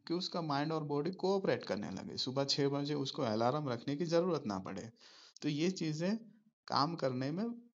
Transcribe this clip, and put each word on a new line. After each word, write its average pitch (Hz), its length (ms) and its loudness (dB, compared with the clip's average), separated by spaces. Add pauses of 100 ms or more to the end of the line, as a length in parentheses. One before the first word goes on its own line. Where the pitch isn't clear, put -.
कि 165 60 -2
उसका 180 280 -2
माइंड 147 300 0
और 160 120 0
बॉडी 147 280 0
कोऑपरेट 185 540 2
करने 95 260 -2
लगे, - 260 -8
सुबह 135 280 0
छः 139 220 2
बजे 143 260 0
उसको 143 280 -2
अलार्म 127 480 2
रखने 123 260 -2
की 160 100 -2
ज़रूरत 170 400 2
ना 98 140 0
पड़े। 98 320 -8 (500)
तो 151 80 0
ये 151 220 2
चीज़ें 165 460 0 (500)
काम 151 280 2
करने 131 360 0
में 233 480 -4